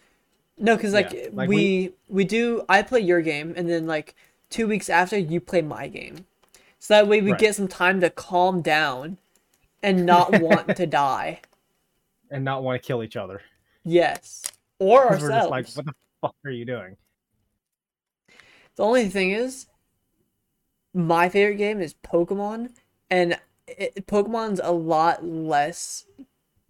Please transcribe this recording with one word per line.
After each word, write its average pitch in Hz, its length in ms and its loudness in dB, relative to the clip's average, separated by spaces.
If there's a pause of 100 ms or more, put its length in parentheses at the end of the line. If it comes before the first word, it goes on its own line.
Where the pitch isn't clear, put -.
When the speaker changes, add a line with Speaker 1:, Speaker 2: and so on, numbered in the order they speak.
(580)
Speaker 1:
No, 220 180 2
'cause, 202 160 -4
like, 202 200 0
Speaker 2:
Yeah, - 200 -10
like, - 160 -6
Speaker 1:
we, 202 80 2
Speaker 2:
we 185 360 0 (160)
Speaker 1:
we 196 160 0
do, 226 440 -2
I 196 140 4
play 240 180 0
your 175 220 2
game, 156 340 -4
and 170 140 -4
then, 165 160 -2
like, 156 280 -6 (360)
two 226 160 -4
weeks 208 240 -2
after, 180 260 2
you 170 240 -2
play 175 220 -2
my 139 260 -8
game. - 380 -16 (520)
So - 160 0
that 208 140 6
way 214 140 4
we 196 80 2
Speaker 2:
Right. 190 100 0
Speaker 1:
get 214 140 4
some 202 140 -4
time 185 320 0
to 175 100 2
calm 180 500 0
down 151 580 -2 (640)
and 190 220 2
not 175 280 6
Speaker 2:
<laughs> 196 100 6
Speaker 1:
want 175 340 2
to 180 100 -2
die. 143 540 -2 (880)
Speaker 2:
And 135 140 -8
not 135 180 -6
wanna 127 180 -4
kill 123 220 -6
each 110 140 -12
other. 98 240 -12 (440)
Speaker 1:
Yes. - 580 0 (360)
Or 233 300 6
Speaker 2:
'Cause 151 140 2
we're 147 80 -2
just 170 200 2
like, 131 160 -4
Speaker 1:
ourselves. - 100 -18
Speaker 2:
"What 143 100 -8
the 147 60 -10 (280)
fuck - 140 -6 (100)
are 143 60 -10
you 120 160 -10
doing?" 101 300 -10 (1800)
Speaker 1:
The - 60 -2
only 226 260 2
thing 185 220 0
is, 247 360 -6 (1300)
my 170 360 2
favorite 202 280 2
game 208 240 -2
is 151 140 -8
Pokemon, 202 800 -4 (380)
and 175 280 2 (280)
it, 196 400 -10
Pokemon's 214 560 -2
a 170 100 0
lot 165 520 2
less 160 840 -4 (640)